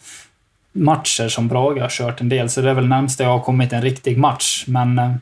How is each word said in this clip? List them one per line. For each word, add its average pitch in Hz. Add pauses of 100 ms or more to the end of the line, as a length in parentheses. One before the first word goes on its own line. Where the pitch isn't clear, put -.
(720)
matcher 151
som 117
Brage 131
har 120
kört 120
en 120
del, 127
så 131
det 131
är 135
väl 127
närmast 135
jag 127
har 123
kommit 127
en 120
riktig 131
match. 123
Men, 123
eh, 123 (100)